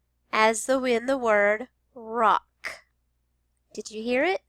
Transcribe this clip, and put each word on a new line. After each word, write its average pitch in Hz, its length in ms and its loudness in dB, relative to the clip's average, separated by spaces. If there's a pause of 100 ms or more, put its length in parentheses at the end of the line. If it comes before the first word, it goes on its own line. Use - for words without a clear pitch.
(320)
as 220 340 2
though 262 180 0
in 240 220 0
the 269 120 0
word 214 500 2 (260)
rock. 226 880 -2 (920)
Did - 160 -14
you 214 120 -12
hear 247 220 -2
it? 381 240 -2